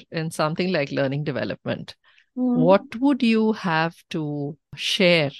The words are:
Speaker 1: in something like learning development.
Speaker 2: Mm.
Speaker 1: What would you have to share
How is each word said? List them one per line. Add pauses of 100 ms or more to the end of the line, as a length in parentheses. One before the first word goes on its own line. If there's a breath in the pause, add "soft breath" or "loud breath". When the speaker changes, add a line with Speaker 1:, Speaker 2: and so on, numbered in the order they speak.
(120)
Speaker 1:
in
something
like
learning
development. (420 soft breath)
Speaker 2:
Mm.
Speaker 1:
What
would
you
have (160)
to (200)
share